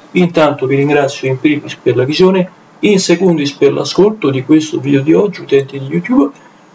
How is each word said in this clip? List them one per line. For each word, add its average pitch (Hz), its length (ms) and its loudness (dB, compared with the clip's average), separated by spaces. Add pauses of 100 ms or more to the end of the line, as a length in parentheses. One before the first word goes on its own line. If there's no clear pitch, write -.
(120)
Intanto 160 540 0
vi 135 100 0
ringrazio 139 540 0
in 131 100 -4
primis 151 360 -2
per 123 200 -2
la 123 80 2
visione, 180 460 2 (300)
in 202 200 2
secondis 170 540 0
per 139 180 2
l'ascolto 180 580 0
di 131 140 -4
questo 156 360 0
video 139 220 0
di 151 120 2
oggi. 190 280 0
Utenti 139 380 -2
di 135 60 -10
YouTube, 233 460 -2 (440)